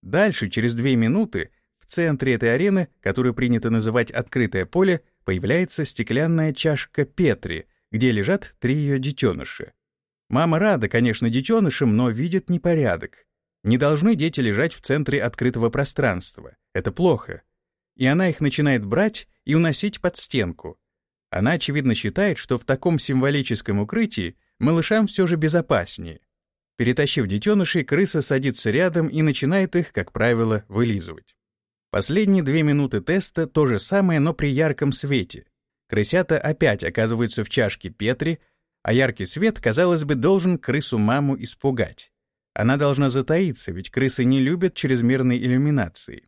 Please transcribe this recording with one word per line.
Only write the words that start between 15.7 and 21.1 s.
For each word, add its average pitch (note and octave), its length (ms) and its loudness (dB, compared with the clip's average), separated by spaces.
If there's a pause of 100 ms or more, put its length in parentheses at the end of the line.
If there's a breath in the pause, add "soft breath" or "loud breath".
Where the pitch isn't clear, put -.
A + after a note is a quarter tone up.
пространства. A#2 840 -4 (180)
Это - 180 -4
плохо. - 520 -2 (520)
И C3 100 -2
она F3 240 2
их - 120 -4
начинает C#3+ 440 0
брать F3 420 -2 (180)
и C#3+ 100 0
уносить E3 460 0
под F3+ 160 -2
стенку. - 600 -4 (520)